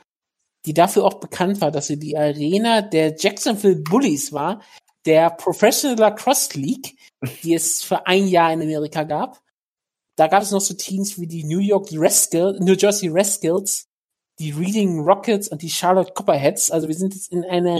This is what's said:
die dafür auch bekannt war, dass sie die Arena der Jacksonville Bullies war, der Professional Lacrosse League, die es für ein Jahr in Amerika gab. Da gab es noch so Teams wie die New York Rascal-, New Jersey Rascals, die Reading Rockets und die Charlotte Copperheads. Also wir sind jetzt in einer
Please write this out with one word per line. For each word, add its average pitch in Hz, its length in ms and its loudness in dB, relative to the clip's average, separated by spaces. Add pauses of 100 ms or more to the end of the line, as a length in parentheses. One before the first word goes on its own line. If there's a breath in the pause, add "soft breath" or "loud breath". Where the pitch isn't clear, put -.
(680 soft breath)
die 151 80 -4
dafür 190 300 4
auch 196 160 2
bekannt 196 400 -2
war, 151 100 0
dass 147 160 -4
sie 147 120 -4
die 151 200 -6
Arena 170 640 0
der 160 340 0
Jacksonville 196 600 0
Bullies 156 560 0
war, 156 280 -4 (460 soft breath)
der 160 240 6
Professional 220 680 0
Lacrosse 214 600 0
League, - 400 -6 (460 soft breath)
die 165 100 2
es - 300 -4
für - 240 -4
ein 190 180 2
Jahr 170 260 4
in 160 100 -4
Amerika 156 420 -4
gab. 160 360 -6 (760)
Da 156 100 4
gab 190 160 4
es 202 80 -6
noch 196 100 0
so 190 140 -4
Teams 190 460 -6
wie 175 80 -8
die 165 160 -8
New 156 160 -2
York 196 320 2
Rascal-, 170 680 2
New 190 140 4
Jersey 202 380 2
Rascals, 190 760 -2 (540)
die 156 100 -6
Reading 180 500 0
Rockets 196 480 2
und 147 140 -10
die 165 80 -8
Charlotte 185 420 2
Copperheads. 151 600 0
Also 160 160 -2
wir 156 60 -2
sind 190 200 -4
jetzt - 160 -14
in 175 140 -4
einer 175 360 0